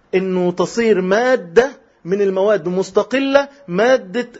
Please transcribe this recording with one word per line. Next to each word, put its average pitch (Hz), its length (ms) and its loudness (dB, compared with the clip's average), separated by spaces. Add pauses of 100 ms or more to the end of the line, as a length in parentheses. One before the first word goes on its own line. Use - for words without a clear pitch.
(160)
انه 185 360 0
تصير 214 500 0
مادة 214 680 2 (340)
من 196 160 -2
المواد 190 460 0
مستقلة، 262 840 0 (180)
مادة 214 640 0 (100)